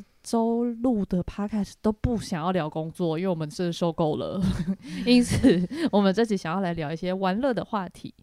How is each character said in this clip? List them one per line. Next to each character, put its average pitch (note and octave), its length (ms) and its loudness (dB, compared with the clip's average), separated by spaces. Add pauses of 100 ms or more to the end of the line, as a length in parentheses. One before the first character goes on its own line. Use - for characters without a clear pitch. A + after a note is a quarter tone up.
(220)
周 A#3 440 0
录 A#3 400 0
的 F3 180 0
podcast G3+ 580 -4
都 G#3+ 100 2
不 A3+ 280 0
想 E3 240 -4
要 F3+ 80 0
聊 D#3+ 180 0
工 D#3+ 220 -6
作， D#3+ 260 0
因 F3 60 -2
为 F#3+ 60 0
我 F3+ 40 0
们 D#3 160 -4
真 F3 160 -4
的 E3+ 80 0
受 E3+ 180 0
够 D#3 260 0
了。 E2 220 -4 (300)
<laughs> A#3+ 380 -6
因 B3 160 8
此， F3+ 440 4 (240)
我 G3+ 80 4
们 G3 140 4
这 G#3+ 100 2
集 G#3+ 140 0
想 E3 160 -6
要 F#3+ 60 -2
来 F3 140 -2
聊 D#3+ 200 -4
一 - 20 -4
些 F3+ 160 -4
玩 F#3+ 280 -2
乐 C4+ 120 0
的 F#3+ 140 -4
话 F#3+ 240 -6
题。 - 340 -16